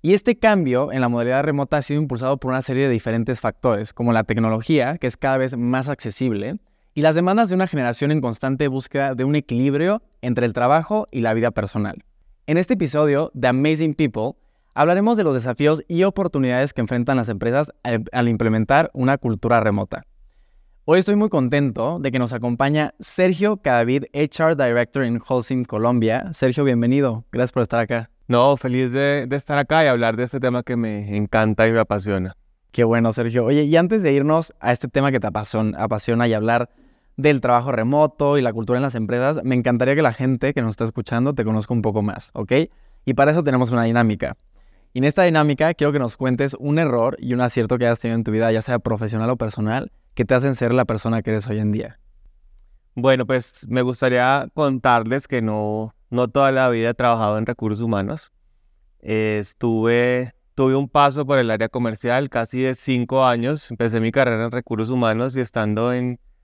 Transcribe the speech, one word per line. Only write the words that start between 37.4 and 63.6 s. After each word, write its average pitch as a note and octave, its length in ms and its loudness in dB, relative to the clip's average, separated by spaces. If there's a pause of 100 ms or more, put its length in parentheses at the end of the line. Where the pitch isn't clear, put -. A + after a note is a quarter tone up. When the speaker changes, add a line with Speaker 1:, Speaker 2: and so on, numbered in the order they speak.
Speaker 1:
trabajo B2 300 2
remoto C#3+ 680 2
y C3+ 40 2
la A#2 100 0
cultura A2+ 260 -2
en C3 40 0
las C3+ 120 -2
empresas, B2 500 -2
me B2+ 100 0
encantaría B2 400 2
que D#3 80 2
la A#2+ 120 2
gente C3 380 -2
que C3+ 100 -2
nos A2+ 80 -2
está A2 140 -4
escuchando A#2+ 500 -2
te B2 100 -2
conozca A2 280 -2
un A#2 100 0
poco G#2+ 200 0
más, G2+ 300 -6
¿ok? A2 200 -4 (520)
Y C3 100 0
para C#3 160 4
eso D#3+ 140 2
tenemos B2+ 260 2
una A#2+ 140 2
dinámica. A2+ 520 0 (580)
Y B2+ 40 -6
en C3 60 2
esta D3 180 2
dinámica D#3 520 2
quiero D3 180 0
que C#3+ 60 0
nos A#2+ 180 -4
cuentes C3 420 -2
un D3 200 0
error B2 420 2
y B2 140 -4
un B2 60 0
acierto B2 380 0
que A#2+ 80 0
hayas A#2 140 0
tenido A#2 160 -2
en A#2 80 -2
tu G#2+ 80 -2
vida, A2+ 180 2
ya A2 120 0
sea A#2+ 160 -2
profesional A2 520 -2
o B2+ 60 -2
personal, A2 560 -4 (220)
que A#2+ 100 0
te C3 100 2
hacen C3 200 2
ser A#2+ 180 0
la B2+ 140 2
persona A2+ 360 -2
que - 80 -6
eres A2 160 -2
hoy G#2+ 120 -4
en G#2+ 140 0
día. - 280 -8 (920)
Speaker 2:
Bueno, B2+ 320 2
pues B2 420 -4
me B2+ 140 0
gustaría B2+ 720 0
contarles B2+ 760 0
que B2+ 120 -2
no, G#2+ 540 -4 (160)
no B2 180 0
toda C#3 220 2
la C3 180 2
vida A#2 220 0
he A#2 40 -4
trabajado A2+ 440 0
en A2 80 -4
recursos G#2+ 340 -4
humanos. A2+ 520 -4 (680)
Eh, G#2+ 400 -2
estuve, A#2+ 920 0 (220)
tuve C3 180 2
un C#3 140 -2
paso C#3+ 380 2
por C#3 120 2
el A#2 120 2
área A2 180 -2
comercial B2 600 -2
casi B2 320 -4
de C3 140 0
cinco C3 500 0
años. B2 460 0